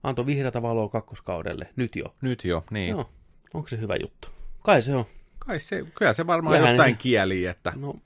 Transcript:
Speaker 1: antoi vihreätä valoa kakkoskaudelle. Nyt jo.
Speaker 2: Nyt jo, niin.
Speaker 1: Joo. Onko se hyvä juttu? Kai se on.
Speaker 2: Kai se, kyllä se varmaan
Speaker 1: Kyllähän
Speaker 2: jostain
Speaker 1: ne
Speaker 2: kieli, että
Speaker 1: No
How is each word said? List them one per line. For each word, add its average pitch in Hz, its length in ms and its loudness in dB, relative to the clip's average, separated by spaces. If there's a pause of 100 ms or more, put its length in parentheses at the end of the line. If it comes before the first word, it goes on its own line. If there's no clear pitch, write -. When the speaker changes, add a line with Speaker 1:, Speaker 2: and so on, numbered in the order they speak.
Speaker 1:
antoi 127 240 -2
vihreätä 135 360 -2
valoa 113 260 0
kakkoskaudelle. 90 880 -6
Nyt 123 200 -4
jo. - 240 -8
Speaker 2:
Nyt 127 240 -4
jo, 85 260 0
niin. 95 200 -2
Speaker 1:
Joo. - 200 -4 (440)
Onko 156 140 -8
se 113 120 -6
hyvä 101 220 -4
juttu? - 260 -14 (340)
Kai 165 200 6
se 135 120 -2
on. 123 100 0 (340)
Speaker 2:
Kai 190 220 -6
se, - 240 -8 (140)
kyllä 165 140 4
se 165 140 -2
varmaan 165 300 2
Speaker 1:
Kyllähän 123 180 6
Speaker 2:
jostain 131 180 8
Speaker 1:
ne 107 100 -2
Speaker 2:
kieli, 95 440 2
että 87 300 -6
Speaker 1:
No 143 180 -10 (120)